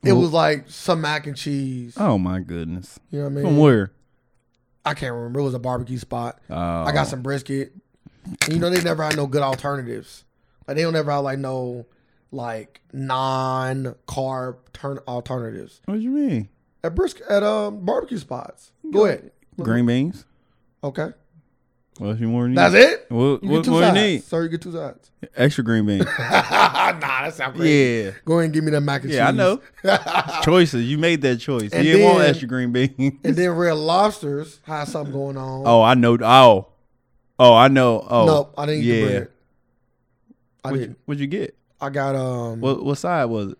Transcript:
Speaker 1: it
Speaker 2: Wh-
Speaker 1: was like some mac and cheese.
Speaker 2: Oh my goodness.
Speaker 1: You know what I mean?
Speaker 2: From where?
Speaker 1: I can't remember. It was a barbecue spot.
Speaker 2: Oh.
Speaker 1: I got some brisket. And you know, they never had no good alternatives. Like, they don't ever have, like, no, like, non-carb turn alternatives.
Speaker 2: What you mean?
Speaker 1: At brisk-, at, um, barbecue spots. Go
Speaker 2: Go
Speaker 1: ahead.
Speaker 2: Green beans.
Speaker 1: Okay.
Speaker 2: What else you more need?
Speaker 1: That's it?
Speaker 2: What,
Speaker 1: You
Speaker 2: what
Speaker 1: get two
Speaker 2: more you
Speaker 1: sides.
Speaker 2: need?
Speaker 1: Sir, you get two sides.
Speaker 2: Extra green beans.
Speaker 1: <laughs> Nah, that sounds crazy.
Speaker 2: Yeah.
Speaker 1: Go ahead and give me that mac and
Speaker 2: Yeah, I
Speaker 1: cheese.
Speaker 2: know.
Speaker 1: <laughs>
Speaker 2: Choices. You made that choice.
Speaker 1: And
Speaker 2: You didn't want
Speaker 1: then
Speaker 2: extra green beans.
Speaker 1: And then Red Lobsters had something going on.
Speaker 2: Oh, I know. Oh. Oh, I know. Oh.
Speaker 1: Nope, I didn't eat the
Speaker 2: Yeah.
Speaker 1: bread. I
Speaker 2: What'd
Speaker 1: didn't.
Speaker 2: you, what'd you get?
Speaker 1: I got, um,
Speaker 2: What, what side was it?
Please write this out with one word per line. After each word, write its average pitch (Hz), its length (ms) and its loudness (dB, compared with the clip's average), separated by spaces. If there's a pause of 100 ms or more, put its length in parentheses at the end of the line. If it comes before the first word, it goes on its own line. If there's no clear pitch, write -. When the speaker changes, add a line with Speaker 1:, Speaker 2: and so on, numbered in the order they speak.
Speaker 1:
it 180 80 4
Speaker 2:
Wh- 190 60 6
Speaker 1:
was 175 140 2
like 151 380 0
some 165 320 -2
mac 151 260 -4
and 143 80 -10
cheese. 131 600 -8
Speaker 2:
Oh 160 200 2
my 92 220 -2
goodness. 85 600 -10 (120)
Speaker 1:
You 143 80 -8
know 143 60 -6
what 139 60 -8
I 139 40 -8
mean? 143 100 -4
Speaker 2:
From 143 120 4
where? 123 340 4 (920)
Speaker 1:
I 147 80 -4
can't 131 200 -8
remember. 120 260 -8
It 143 40 -2
was 135 100 -4
a 123 60 -8
barbecue 123 380 -8
spot. 120 420 -10 (100)
Speaker 2:
Oh. - 60 -12 (280)
Speaker 1:
I 143 80 -4
got 147 160 -2
some 127 140 -10
brisket. 135 520 -8 (720)
And 156 100 -4
you 165 60 -2
know, 170 100 -2
they 180 120 -2
never 165 220 -4
had 151 140 -4
no 143 100 -4
good 139 140 -2
alternatives. 131 840 -8 (440)
Like, 139 100 -6
they 160 60 -2
don't 165 120 -2
ever 147 160 -2
have, 143 120 -2
like, 135 160 -6
no, 127 480 -8 (440)
like, 117 500 -12 (120)
non-carb 131 1600 -6 (140)
turn 139 360 -12
alternatives. 120 800 -10
Speaker 2:
What 208 140 -6
you 233 120 -4
mean? 240 380 -2 (340)
Speaker 1:
At 165 100 -6
brisk-, 349 340 -4
at, 202 140 2
um, 208 420 -4
barbecue 208 360 -4
spots. - 520 -16 (120)
Go 311 160 -12
Speaker 2:
Go 214 60 6
Speaker 1:
ahead. - 260 -4 (280)
Speaker 2:
Green 120 280 0
beans. 131 380 -2 (580)
Speaker 1:
Okay. 151 260 -8 (880)
Speaker 2:
What 101 140 -8
else 110 80 -6
you 113 80 -2
more 120 200 -2
need? 127 100 0
Speaker 1:
That's 180 180 4
it? 269 340 6
Speaker 2:
What, 123 340 0
Speaker 1:
You 196 60 -6
Speaker 2:
what 156 80 2
Speaker 1:
get 165 80 0
two - 60 0
Speaker 2:
more 160 100 4
you 175 60 6
Speaker 1:
sides. 185 80 4
Speaker 2:
need? 202 280 0
Speaker 1:
Sir, 170 200 -4
you 165 60 -6
get 165 120 -8
two 175 120 -14
sides. - 380 -14 (240)
Speaker 2:
Extra 147 280 0
green 110 240 0
beans. 101 240 0
Speaker 1:
<laughs> - 60 -6 (720)
Nah, 170 100 -6 (260)
that 160 100 -8
sounds 135 220 -8
crazy. 135 480 2
Speaker 2:
Yeah. 95 60 -8 (140)
Speaker 1:
Go 160 80 -2
ahead 165 120 0
and 156 80 -4
give 156 100 0
me 156 80 -2
that 147 100 0
mac 139 220 -4
and 139 80 -6
Speaker 2:
Yeah, 123 160 2
I 131 40 2
Speaker 1:
cheese. 131 60 0
Speaker 2:
know. 196 240 0 (220)
Speaker 1:
<laughs> 175 600 -2
Speaker 2:
Choices. 156 420 4
You 139 120 -2
made 165 240 0
that 127 180 0
choice. 117 320 -6
Speaker 1:
And 139 140 0
Speaker 2:
You 160 80 4
didn't 202 140 8
want 196 120 6
Speaker 1:
then 151 100 6
Speaker 2:
extra 139 180 -2
green 123 240 -4
beans. 131 240 0 (280)
Speaker 1:
And - 120 0
then 180 160 2
Red 170 260 0
Lobsters 156 840 -2
had 151 240 -8
something 147 260 -8
going 139 240 -6
on. 131 300 -10
Speaker 2:
Oh, 117 160 8
I 120 100 6
know. 120 280 4
Oh. 117 460 8 (720)
Oh, 123 180 10
I 120 120 10
know. 127 420 4
Oh. 117 160 4
Speaker 1:
Nope, 147 320 2
I 143 80 -4
didn't 151 180 -2
eat 117 80 0
the 113 60 2
Speaker 2:
Yeah. 110 100 2
Speaker 1:
bread. 123 200 -2 (1400)
I - 60 -10
Speaker 2:
What'd 135 120 -2
Speaker 1:
didn't. 113 100 -10
Speaker 2:
you, - 140 -20
what'd 143 160 -6
you 139 60 -4
get? - 280 -6 (240)
Speaker 1:
I 139 100 -6
got, 139 260 -4
um, 123 440 -6
Speaker 2:
What, 131 240 -2
what 139 140 -4
side 170 280 -2
was 107 280 -4
it? - 60 -18